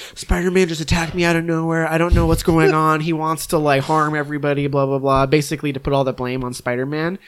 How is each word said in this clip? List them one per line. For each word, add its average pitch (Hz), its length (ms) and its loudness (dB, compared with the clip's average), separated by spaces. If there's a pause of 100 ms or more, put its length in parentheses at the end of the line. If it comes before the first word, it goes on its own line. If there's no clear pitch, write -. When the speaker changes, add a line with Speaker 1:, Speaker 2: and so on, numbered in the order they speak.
(140)
Speaker 1:
"Spider-Man 180 540 0
just 165 140 -4
attacked 165 340 -2
me 180 100 0
out 170 100 2
of 165 100 -2
nowhere. 165 420 -2
I 156 100 0
don't 170 160 2
know 170 140 4
what's 165 160 0
going 160 300 4
Speaker 2:
<laughs> - 20 4
Speaker 1:
on. 156 260 4
He 165 120 -2
wants 156 340 -4
to, 175 100 0
like, 143 260 2
harm 151 320 0
everybody, 143 520 -2
blah, 139 180 0
blah, 135 140 0
blah." 135 260 2
Basically 147 480 0
to 131 60 -6
put 143 140 -4
all 139 100 2
the 127 100 -2
blame 127 300 -4
on 123 100 -6
Spider-Man. 147 640 -4 (100)